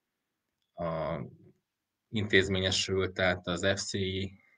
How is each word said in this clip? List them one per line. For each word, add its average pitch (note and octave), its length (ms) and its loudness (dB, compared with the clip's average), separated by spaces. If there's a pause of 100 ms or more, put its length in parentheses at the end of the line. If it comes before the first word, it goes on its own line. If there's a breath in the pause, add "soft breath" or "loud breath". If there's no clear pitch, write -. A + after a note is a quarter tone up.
(720)
a D#2+ 480 -4 (880)
intézményesült, F#2+ 1040 2
tehát F#2 340 0
az F2+ 180 -2 (100)
F F#2+ 60 -4
C - 120 -8
I F#2+ 460 -4 (180 soft breath)